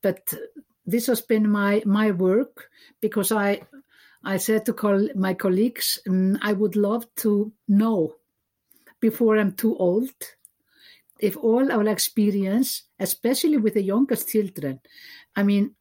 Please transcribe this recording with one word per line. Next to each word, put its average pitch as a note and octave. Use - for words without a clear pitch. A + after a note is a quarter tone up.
But -
this A#3
has A#3
been G#3+
my, G3+
my G#3
work, F#3+
because G#3+
I, G3+
I G3
said G#3+
to A#3
col-, G3+
my F#3+
colleagues, G3
"Mm, F#3
I G#3+
would G#3
love G#3
to G#3+
know G#3
before A3
I'm G3+
too A3
old F#3+
if G3+
all B3
our G#3+
experience, G3+
especially C4
with G#3+
the G#3+
youngest G#3+
children, F3
I G3+
mean G3+